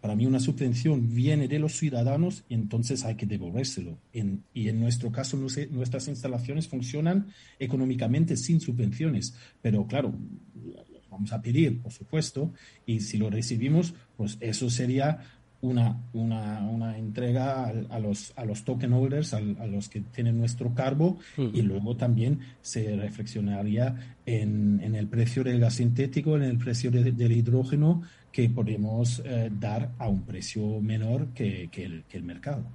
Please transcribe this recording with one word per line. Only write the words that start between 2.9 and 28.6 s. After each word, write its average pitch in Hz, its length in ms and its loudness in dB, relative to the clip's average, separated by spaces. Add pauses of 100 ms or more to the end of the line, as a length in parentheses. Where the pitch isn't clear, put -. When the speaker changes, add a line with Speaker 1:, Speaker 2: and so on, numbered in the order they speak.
Speaker 1:
hay 110 100 -2
que 104 100 -6
devolvérselo. 92 720 -4 (160)
En, 101 300 -4 (100)
y 110 160 -2
en 110 100 0
nuestro 120 320 0
caso, 135 240 -4
no 135 140 -2
sé, 143 220 -4
nuestras 127 360 -4
instalaciones 139 600 -4
funcionan 151 600 0 (300)
económicamente 131 800 2
sin 165 240 4
subvenciones, 120 760 0 (280)
pero 104 240 2
claro, 131 260 -2 (960)
vamos 101 240 -6
a 113 80 -4
pedir, 131 400 2
por - 100 -10
supuesto, 156 600 -4 (340)
y 113 140 0
si 104 180 -4
lo 107 140 2
recibimos, 123 640 0 (200)
pues 104 260 -4
eso 113 280 -2
sería 131 500 0 (420)
una, 123 360 2 (160)
una, 110 460 -2 (100)
una 113 300 -4
entrega 123 680 0
a, 113 80 -4 (160)
a 117 100 -6
los, 104 360 -4
a 123 100 -8
los 104 180 -4
token 123 300 0
holders, 135 400 2
a, 110 40 0
a 104 280 -4
los 101 240 -4
que 104 120 -8
tienen 117 360 0
nuestro 120 380 0
carbo, 139 420 2 (200)
Speaker 2:
Hmm. 131 140 2
Speaker 1:
y 117 120 2
luego 101 340 0
también 120 440 2 (200)
se 107 340 -4
reflexionaría 104 1000 -2 (300)
en, 104 580 2
en 110 120 0
el 107 120 -2
precio 117 360 2
del 123 160 2
gas 117 160 6
sintético, 135 600 2
en 147 80 4
el 127 160 2
precio 120 320 0
de, 123 200 4
del 117 200 4
hidrógeno, 131 720 4 (280)
que 117 180 4
podemos, 110 760 0